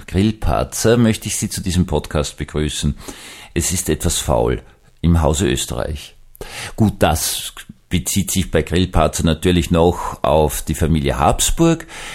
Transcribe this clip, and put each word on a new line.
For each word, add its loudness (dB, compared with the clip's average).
Grillparzer 2
möchte 2
ich -6
Sie -4
zu -8
diesem 2
Podcast -2
begrüßen. -2
Es -2
ist -2
etwas 0
faul 0
im 4
Hause 2
Österreich. -4
Gut, 2
das 0
bezieht 0
sich -2
bei 2
Grillparzer 0
natürlich 2
noch 2
auf 2
die -4
Familie 0
Habsburg. 2